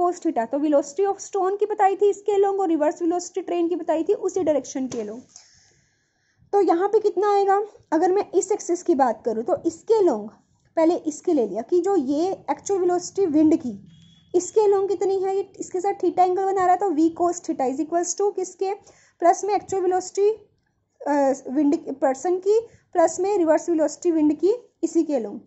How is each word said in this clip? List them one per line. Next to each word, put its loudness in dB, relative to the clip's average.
cos 0
theta, -2
तो -2
velocity 0
of -4
stone -2
की -2
बताई 0
थी 2
इसके -4
along 2
और 0
रिवर्स 0
वेलोसिटी -4
ट्रेन -2
की -4
बताई -2
थी 0
उसी -4
डायरेक्शन -2
के -8
along। -12
तो 4
यहाँ 2
पे 2
कितना 0
आएगा? 2
अगर 2
मैं 0
इस 0
एक्सिस -4
की 2
बात 0
करूँ -4
तो -2
इसके -2
along, 2
पहले 2
इसके -4
ले 2
लिया -6
कि 0
जो 2
ये 0
एक्चुअल -4
वेलोसिटी 0
विंड 4
की, -6
इसके 0
along 4
कितनी 0
है? -2
ये -6
इसके -8
साथ -2
theta -2
एंगल 2
बना 0
रहा 4
है, 4
तो 0
V 2
cos -2
theta -2
is -4
equals -2
to 0
किसके? -4
प्लस 4
में -2
एक्चुअल -4
वेलोसिटी, 0
अ, 2
विंड 0
पर्सन -2
की 2
प्लस 2
में 0
रिवर्स 2
वेलोसिटी 0
विंड 4
की 2
इसी 2
के -2
along। -8